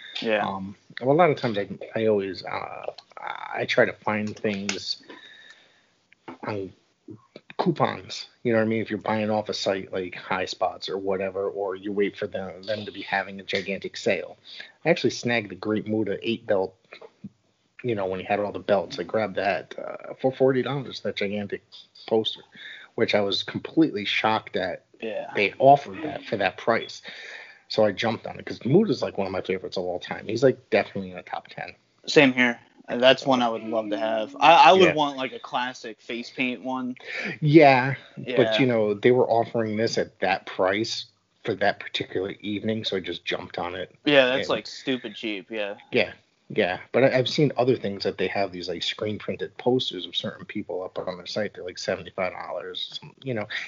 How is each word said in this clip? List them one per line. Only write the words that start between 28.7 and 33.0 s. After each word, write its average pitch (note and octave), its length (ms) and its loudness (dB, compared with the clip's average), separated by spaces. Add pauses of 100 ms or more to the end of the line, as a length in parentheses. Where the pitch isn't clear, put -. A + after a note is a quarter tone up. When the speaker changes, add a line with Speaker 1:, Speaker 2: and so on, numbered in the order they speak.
Speaker 2:
like, - 160 -6
one G2 80 0
of F#2+ 60 -6
my F2+ 80 -2
favorites F#2 360 -4
of F#2 60 -2
all F2+ 160 -4
time. F2+ 280 -10
He's, A2+ 160 -2
like, B2+ 280 4
definitely G2 400 0
in F2+ 60 -14
the E2+ 60 -14
top - 260 -10
ten. - 240 -12 (340)
Speaker 1:
Same C#3+ 260 6
here. B2 260 2 (280)
Uh, A#2+ 100 -4
that's B2+ 280 6